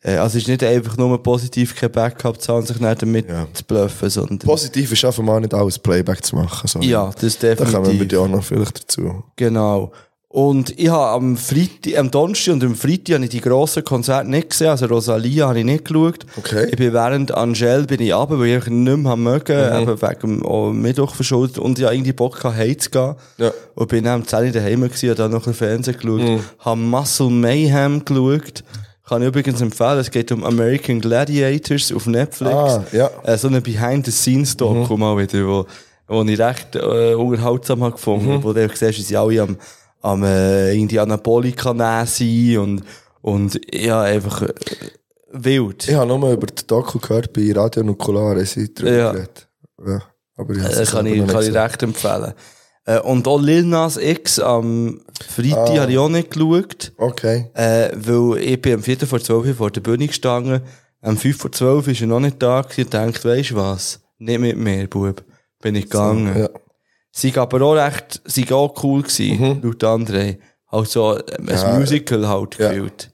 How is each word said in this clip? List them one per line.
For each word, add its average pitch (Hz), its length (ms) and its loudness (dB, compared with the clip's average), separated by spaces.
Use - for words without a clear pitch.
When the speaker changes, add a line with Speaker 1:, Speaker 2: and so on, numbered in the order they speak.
Speaker 1:
Äh, 95 140 0
also 110 200 2
es 117 60 0
ist 110 60 -4
nicht 127 140 0
einfach 117 360 2
nur 123 240 2
positiv, 123 520 0
kein 117 180 -2
Backup 117 500 -2
zu 117 100 -2
haben 117 80 2
und 113 80 -4
sich 117 120 -6
nicht 113 200 0
damit 110 300 0
Speaker 2:
Ja. 85 240 -4
Speaker 1:
zu - 100 -12
bluffen, 98 460 0
sondern 98 300 -4
Speaker 2:
Positiv 139 520 0
ist 110 140 2
einfach 120 160 0
mal 110 180 2
nicht 107 140 -2
alles 101 240 0
Playback 90 440 0
zu - 140 -4
machen, 85 320 -2
sorry. - 200 -2
Speaker 1:
Ja, 104 260 2
das - 80 -6
ist 113 200 -2
Speaker 2:
Da 113 120 4
kommen 117 180 2
wir 101 80 2
Speaker 1:
definitiv. 98 280 2
Speaker 2:
dir 92 120 2
auch 95 80 2
noch 95 160 0
vielleicht - 380 -2
dazu. 90 400 -6
Speaker 1:
Genau. 107 540 0
Und 135 540 0
ich 165 80 4
habe 147 220 2
am 127 260 0
Freitag, 151 600 -2
am 131 120 0
Donnerstag 170 440 0
und 131 100 0
am 120 100 0
Freitag 160 420 0
habe 131 80 0
ich 113 80 -6
die 117 100 -6
grossen 143 420 2
Konzerte 131 460 -2
nicht 156 180 0
gesehen, 160 220 0
also 131 160 0
Rosalia 117 600 0
habe 120 100 2
ich 113 80 0
nicht 147 180 0
geschaut. 165 400 0
Speaker 2:
Okay. 107 320 0
Speaker 1:
Ich 120 60 -2
bin 120 180 2
während 131 380 0
Angel 120 520 2
bin 135 160 -2
ich 104 140 2
runter, 139 260 0
weil 120 80 4
ich 120 60 4
einfach 120 160 -2
nicht 123 260 2
mehr 139 160 0
haben 117 120 0
mögen, 123 300 0
Speaker 2:
Mhm. 120 360 2
Speaker 1:
eben 107 120 -2
wegen - 180 -2
dem, 107 260 -4
auch 107 260 -2
Mittwoch 127 420 0
verschuldet. 127 440 0
Und 127 200 -2
ich 131 60 0
habe 117 100 2
irgendwie 131 200 -2
Bock 127 240 -2
gehabt, 117 180 -2
heimzugehen. 131 580 -2
Speaker 2:
Ja. 117 160 0
Speaker 1:
Und 117 140 -2
bin 113 160 0
dann 120 180 0
um 113 40 -8
zehn 117 200 0
Uhr 127 60 -2
daheim 110 280 0
gewesen, 123 300 0
habe 113 60 2
dann 110 160 0
noch 117 140 -2
ein 120 60 -2
bisschen 110 160 -2
Fernsehen 120 300 -2
geschaut. 113 240 -2
Speaker 2:
Mhm. 113 180 2
Speaker 1:
Habe 113 200 -2
Muscle 127 480 0
Mayhem 139 760 2
geschaut. 139 600 0
Kann 120 140 -2
ich 123 80 2
übrigens 135 320 0
empfehlen, 123 380 0
es 123 120 -2
geht 117 220 -2
um 113 120 -4
American 117 540 2
Gladiators 143 920 0
auf 104 140 -4
Netflix. 131 480 0
Speaker 2:
Ah, 135 380 2
ja. 123 180 2
Speaker 1:
Äh, 113 120 2
so 123 120 -2
eine 131 120 2
Behind-the-Scenes-Doku 123 1300 0
Speaker 2:
Mhm. 107 60 0
Speaker 1:
mal 107 180 2
wieder, 98 280 0
wo, 98 200 0
wo 110 140 0
ich 107 160 0
recht, 120 380 -2
äh, 117 380 2
unterhaltsam 120 680 0
habe 117 100 0
gefunden, 110 440 0
Speaker 2:
Mhm. 139 80 -2
Speaker 1:
wo 107 100 0
du 110 80 2
einfach 107 140 -2
siehst, 110 220 0
wie 104 40 -8
sie 101 140 -4
alle 110 260 2
am, 98 140 -2
am, 98 240 0
äh, 95 500 2
irgendwie 107 240 0
Anabolika 120 720 0
nehmen 117 340 0
sind 117 520 2
und, 101 240 -2
und, 101 400 -2
ja, 113 280 0
einfach, 104 400 0
äh, - 100 -4
wild. 127 560 -2
Speaker 2:
Ich 143 60 4
habe 131 120 4
nur 127 260 2
über 101 140 0
die - 200 -12
Doku 117 320 0
gehört, 113 340 -2
bei 104 220 2
Radio 110 280 0
Nukular, 104 540 0
es 98 160 -2
sind 107 260 -6
drüber 123 180 0
Speaker 1:
Ja. 117 160 2
Speaker 2:
geredet. - 360 -12
Ja, 95 140 -4
aber 101 180 -6
ich 95 80 -2
habe 95 120 0
Speaker 1:
Äh, 113 80 2
Speaker 2:
es 107 80 0
Speaker 1:
kann 110 160 0
Speaker 2:
selber - 40 0
Speaker 1:
ich, 107 80 2
Speaker 2:
noch 104 80 2
nicht 98 60 2
Speaker 1:
kann 110 100 2
ich 110 60 2
Speaker 2:
gesehen. 110 140 2
Speaker 1:
recht 113 200 -2
empfehlen. 104 500 -2
Äh, 113 140 2
und 127 300 2
auch 143 120 4
Lil 156 240 4
Nas 165 320 0
X - 440 -2
am 117 600 0
Freitag 117 420 0
Speaker 2:
Ah. 147 120 2
Speaker 1:
habe 127 100 0
ich 131 60 4
auch 147 100 4
nicht 165 240 -2
geschaut. 165 640 -2
Speaker 2:
Okay. 120 580 -2
Speaker 1:
Äh, 113 400 2
weil 117 480 2
ich 127 180 0
bin 127 140 0
am 107 80 -4
Viertel 127 240 -2
vor 123 140 -2
zwölf 117 260 0
Uhr 139 80 0
vor 110 160 -2
der 101 120 -8
Bühne 120 260 0
gestanden. 127 540 -2
Um 110 160 -2
fünf 139 220 -2
vor - 140 -8
zwölf 135 340 2
ist 123 140 -2
er 113 80 0
noch 117 100 2
nicht 135 240 -2
da 127 200 2
gewesen 131 240 -4
und - 80 -8
dachte, 113 340 -2
«Weisst 127 240 0
du - 40 -6
was? 95 440 -4
Nicht 117 220 -4
mit 120 160 0
mir, 98 320 -2
Bub.» 98 340 -4
Bin 107 160 -2
ich 101 80 -2
Speaker 2:
So, - 60 -14
Speaker 1:
gegangen. 104 460 0
Speaker 2:
ja. 107 120 0
Speaker 1:
Sie 131 240 -2
aber 127 260 0
auch 151 120 4
recht, 147 500 -2
sie - 280 -2
auch 143 300 2
cool 139 200 2
gewesen, 104 380 -2
Speaker 2:
Mhm. 139 220 0
Speaker 1:
laut 117 220 -4
André. 101 540 0
Also, 110 520 0
ähm, - 300 -10
ein - 80 -2
Speaker 2:
Ja. 98 220 2
Speaker 1:
Musical 135 480 0
halt 101 320 -2
Speaker 2:
Ja. 107 120 2
Speaker 1:
gefühlt. 98 440 -8